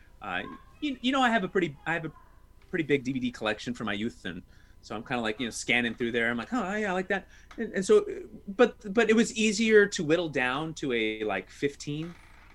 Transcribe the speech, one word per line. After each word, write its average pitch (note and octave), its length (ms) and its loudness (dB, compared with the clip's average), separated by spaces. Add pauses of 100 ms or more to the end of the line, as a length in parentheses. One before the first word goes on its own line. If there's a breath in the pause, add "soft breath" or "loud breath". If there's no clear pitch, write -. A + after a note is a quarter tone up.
(220 soft breath)
uh, F#2 200 -6 (400)
you, C#4+ 200 -4
you B3 100 0
know, C4+ 100 2
I B3 80 4
have A3+ 140 2
a F#3 40 -2
pretty, F3 280 -2 (100)
I D#3+ 80 0
have D#3+ 120 -4
a D#3 60 -10 (600)
pretty E3+ 120 -2
big C#3 200 2
D C3 100 -4
V C3+ 60 -4
D B2 120 -2
collection A2+ 440 -4
from A#2 100 -8
my G#2 80 2
youth, G#2+ 320 -6
and F#2 160 -8 (400 soft breath)
so - 140 -10
I'm A2 80 -8
kinda, B2 180 -4
like, A2 180 -2
you B2+ 60 -4
know, A2 60 -6
scanning A#2+ 420 0
through A#2 200 -4
there. A#2 180 2
I'm A#2+ 60 -2
like, A2+ 140 -8
"Oh G#3 240 -2
yeah, G#3+ 140 -2
I F3+ 40 -2
like F#3 160 -2
that." F#3+ 180 -4 (300 soft breath)
And, A3+ 160 -6
and F#3+ 120 -2
so, G#3 200 6 (420)
but, G#3 440 2
but A3+ 160 2
it A3 80 6
was A3+ 200 2
easier G#3+ 500 6
to G3 180 -2
whittle E3 260 0
down C#3 460 -2
to C3+ 180 -2
a, A2 320 0
like, F#2+ 260 -4
fifteen. D3+ 640 -6 (400)